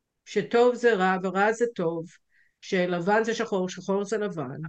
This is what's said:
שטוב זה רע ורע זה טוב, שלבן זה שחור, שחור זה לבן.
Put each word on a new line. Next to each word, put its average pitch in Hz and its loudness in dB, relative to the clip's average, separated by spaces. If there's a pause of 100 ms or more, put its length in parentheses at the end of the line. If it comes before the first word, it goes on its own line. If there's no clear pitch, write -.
(240)
שטוב 240 2
זה 233 2
רע 185 2
ורע 196 2
זה 220 0 (100)
טוב, 165 -2 (560)
שלבן 180 0
זה 220 -2
שחור, 202 -2
שחור 190 -4
זה 208 -4
לבן. 160 -6 (120)